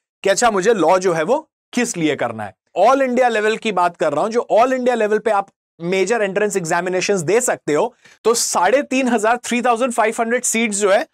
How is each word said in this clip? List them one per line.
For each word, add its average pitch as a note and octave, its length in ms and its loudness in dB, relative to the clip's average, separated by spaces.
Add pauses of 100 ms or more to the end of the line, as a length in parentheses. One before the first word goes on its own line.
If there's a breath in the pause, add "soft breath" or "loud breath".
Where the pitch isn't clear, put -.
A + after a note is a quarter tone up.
(240)
कि F#3+ 60 2
अच्छा, G3 220 2
मुझे F3+ 220 2
लॉ F3+ 240 4
जो F#3 160 0
है D#3+ 100 0
वो B3+ 260 -2 (240)
किस A#3 240 -2
लिए D3+ 180 0
करना A#2 280 -6
है। G2 100 -12 (240)
All A#3+ 200 4
India B3+ 320 0
लेवल G#3+ 280 -2
की A3+ 140 -4
बात F3 260 -2
कर D#3 160 -2
रहा D3+ 100 0
हूं, G#3 60 -4
जो A3+ 220 -4
all A#3+ 220 4
India B3 220 0
लेवल G#3+ 240 0
पे A3 120 -2
आप G3+ 160 -2 (340)
मेजर F#3+ 400 0
एंट्रेंस G3+ 360 -2
एग्जामिनेशंस F3+ 640 -2
दे F#3+ 200 2
सकते D#3+ 320 -4
हो, D#3 220 -2 (280 soft breath)
तो A3+ 100 4
साढ़े A3+ 480 0
तीन C4 260 -2
हजार, A#3 300 0
थ्री A#3+ 240 -4
थाउजेंड A#3+ 300 0
फ़ाइव A3+ 280 0
हंड्रेड A#3 240 -2
सीट्स A3 340 -2
जो G#3 140 2
है B3 220 2